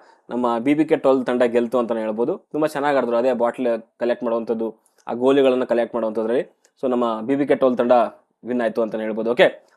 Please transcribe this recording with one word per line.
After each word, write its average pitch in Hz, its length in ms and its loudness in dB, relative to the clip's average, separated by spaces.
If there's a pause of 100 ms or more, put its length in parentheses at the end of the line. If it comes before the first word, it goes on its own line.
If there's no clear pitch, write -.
(300)
ನಮ್ಮ 120 280 -2
ಬಿ 135 160 0
ಬಿ 151 100 2
ಕೆ 147 120 2
ಟ್ವೆಲ್ವ್ 135 300 2
ತಂಡ 123 160 0
ಗೆಲ್ತು 120 360 2
ಅಂತಾನೆ 113 220 -2
ಹೇಳ್ಬೋದು. 117 520 -4
ತುಂಬಾ 151 140 0
ಚೆನ್ನಾಗ್ 147 300 0
ಆಡಿದ್ರು. 117 200 0
ಅದೇ 127 160 2
ಬಾಟ್ಲ್ 117 680 -2
ಕಲೆಕ್ಟ್ 120 260 -2
ಮಾಡುವಂಥದ್ದು, 113 520 -4 (320)
ಆ - 40 -8
ಗೋಲಿಗಳನ್ನ 127 520 2
ಕಲೆಕ್ಟ್ 117 300 -2
ಮಾಡುವಂಥದ್ರಲ್ಲಿ. 113 680 -4 (220)
So 131 80 -2
ನಮ್ಮ 117 300 -2
ಬಿ 127 160 -2
ಬಿ 143 100 -2
ಕೆ 143 80 2
ಟ್ವೆಲ್ವ್ 127 240 2
ತಂಡ 123 140 2 (520)
ವಿನ್ 123 160 -4
ಆಯ್ತು 117 220 -2
ಅಂತಾನೆ 110 220 -4
ಹೇಳ್ಬೋದು. 110 260 -4
ಓಕೆ, 127 360 2 (100)